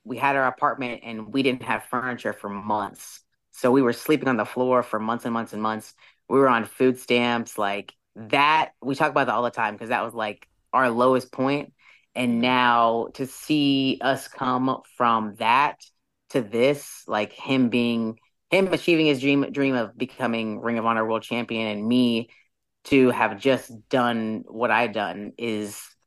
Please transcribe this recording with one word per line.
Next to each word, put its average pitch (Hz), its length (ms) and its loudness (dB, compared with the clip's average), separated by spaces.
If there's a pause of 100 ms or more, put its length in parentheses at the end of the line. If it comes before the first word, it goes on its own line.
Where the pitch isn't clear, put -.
we 117 140 -10
had 139 180 0
our 131 120 2
apartment, 123 560 -4
and 110 300 -10
we 135 100 2
didn't 127 200 0
have 110 220 -4
furniture 120 480 -4
for - 160 -12
months. 101 720 -6 (300)
So 123 200 0
we 139 100 6
were 120 120 2
sleeping 135 360 0
on 123 80 2
the 104 80 0
floor 127 380 0
for 110 160 -6
months 113 260 -4
and 117 80 -4
months 117 200 -6
and 107 80 -8
months. 107 320 -4 (360)
We 131 100 4
were 135 100 6
on 113 160 2
food 127 340 0
stamps. 120 580 0
Like, 101 360 -4 (220)
that, 143 560 2 (100)
we 131 140 -4
talk 151 160 0
about 139 160 2
that 110 80 0
all 120 80 0
the 117 80 -2
time, 107 260 -4
'cause 113 120 -10
that 110 140 0
was, 113 100 -6
like, 110 340 -8 (260)
our 127 160 4
lowest 123 420 2
point. 139 420 -2 (420)
And 120 260 0
now 120 760 4
to 135 100 -6
see 135 760 0
us 131 260 -2
come 127 540 -2 (160)
from 110 400 2
that 123 420 2 (500)
to 135 120 0
this, 120 680 0
like, 107 260 -4
him 131 360 0
being, 117 500 -2 (320)
him 185 200 2
achieving 165 360 2
his 139 120 2
dream, 139 320 2
dream 135 240 0
of 117 220 -4
becoming 113 640 -4
Ring 117 160 -2
of 110 80 -2
Honor 113 220 0
World 113 160 -2
Champion, 117 440 -4
and 107 200 -4
me 120 420 2 (560)
to 131 260 6
have 110 280 0
just 131 320 0 (180)
done 113 580 -2
what 113 240 -2
I 113 160 2
done 101 520 -6
is, 107 420 -6 (260)